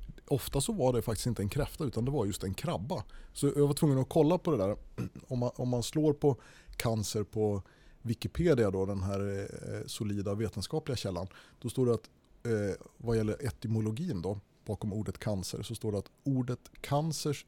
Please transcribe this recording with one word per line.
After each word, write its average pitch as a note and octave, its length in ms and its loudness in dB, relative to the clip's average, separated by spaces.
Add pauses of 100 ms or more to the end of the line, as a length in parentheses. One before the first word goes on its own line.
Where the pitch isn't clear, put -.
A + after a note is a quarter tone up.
(260)
ofta C#3 340 0
så A#3 120 0
var C3 200 2
det A#2 100 2
faktiskt A2+ 240 -2
inte A2 160 0
en G2+ 60 0
kräfta, C#3 360 -2
utan A2+ 200 -2
det C3 60 0
var C3+ 160 0
just - 180 -4
en F#2+ 100 -2
krabba. C#3 500 -4 (280)
Så - 140 0
jag C#3+ 200 4
var C#3+ 80 2
tvungen C#3+ 240 4
att C3 100 0
kolla E3 300 4
på - 120 -2
det C#3 60 2
där. G2 200 2 (260)
<clears throat> - 260 -12
Om B2 100 -2
man, A#2+ 180 2
om B2+ 120 -2
man B2 140 0
slår D3+ 300 4
på C#3+ 240 4 (400)
cancer A2 480 0
på G#2 380 0 (400)
Wikipedia A#2 680 2
då, F#2+ 160 2
den G2 160 -2
här, G2 460 -2 (240)
eh, G#2 140 -8
solida G2+ 480 -4
vetenskapliga A2+ 600 -4
källan, F#2 300 -4 (340)
då A#2+ 80 -6
står B2+ 180 2
det A#2 80 6
att, - 160 -4 (340)
eh, G#2 400 0 (120)
vad A#2 200 0
gäller A2 300 0
etymologin A2 760 -2
då, G2+ 180 -4 (240)
bakom G#2 280 -4
ordet G2+ 260 -4
cancer, G#2 440 -2
så A2+ 120 -8
står G#2+ 180 -4
det G2+ 60 0
att - 120 -6 (140)
ordet B2+ 460 0 (100)
cancers D3 680 -2